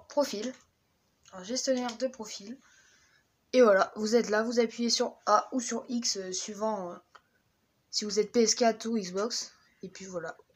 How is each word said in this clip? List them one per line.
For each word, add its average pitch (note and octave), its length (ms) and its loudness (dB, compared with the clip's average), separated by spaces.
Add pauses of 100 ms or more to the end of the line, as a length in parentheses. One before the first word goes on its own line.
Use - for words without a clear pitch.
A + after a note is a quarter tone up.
Profil, B3+ 460 -2 (760)
en F#3 100 -14
Gestionnaire B3 560 -2
de C4 80 -2
profil. A3 500 -10 (960)
Et B3+ 80 8
voilà, G3+ 360 6
vous G#3+ 180 0
êtes G#3 160 4
là, G#3+ 120 2
vous A#3 160 -4
appuyez A#3 300 0
sur - 380 -2
A G#3 260 4
ou B3+ 80 -2
sur A#3 280 -6
X, A#3+ 280 -2
euh, F#3 160 -8
suivant, G3 600 -6
euh, - 20 -14 (960)
si - 160 -4
vous G#3 140 -2
êtes G#3 120 -2
P A#3+ 100 6
S A3 120 4
quatre A3+ 320 2
ou A#3 100 -2
Xbox. G3 560 -4 (300)
Et F#3+ 80 -12
puis F#3+ 160 -18
voilà, F3 280 -8 (220)